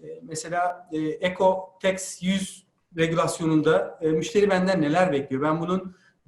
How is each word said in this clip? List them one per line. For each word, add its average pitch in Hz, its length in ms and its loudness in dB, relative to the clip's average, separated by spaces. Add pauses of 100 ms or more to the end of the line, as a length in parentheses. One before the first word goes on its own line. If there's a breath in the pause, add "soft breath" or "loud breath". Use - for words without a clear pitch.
(220)
mesela, 170 720 -4
e, 156 60 -4
Eco 185 720 0 (120)
Tex - 400 -4
yüz 190 440 -4 (320)
regülasyonunda, 160 1040 2
e, 160 80 0
müşteri 190 420 2
benden 185 320 2
neler 165 300 2
bekliyor? 135 300 -2
Ben 160 180 0
bunun 185 360 -4 (320 loud breath)